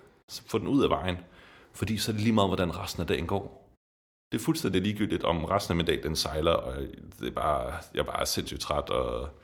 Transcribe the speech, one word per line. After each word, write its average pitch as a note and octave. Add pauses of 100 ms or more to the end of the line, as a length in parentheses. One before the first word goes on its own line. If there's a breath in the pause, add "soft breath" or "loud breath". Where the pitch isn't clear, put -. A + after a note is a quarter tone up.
(280)
Så -
få A2+
den G#2
ud -
af -
vejen, F2+ (560 loud breath)
fordi G#2+
så -
er G#2+
det G#2
lige A2+
meget, G2+
hvordan F2
resten F#2+
af E2+
dagen D#2+
går. - (580)
Det B2+
er -
fuldstændig G#2+
ligegyldigt, G#2
om E2
resten F#2
af E2+
min E2
dag, D#2+
den D#2
sejler, D#2+
og C2 (380)
det A#1+
er -
bare, C2 (220)
jeg -
er C#2+
bare -
sindssygt -
træt, D2
og A#1+ (160 loud breath)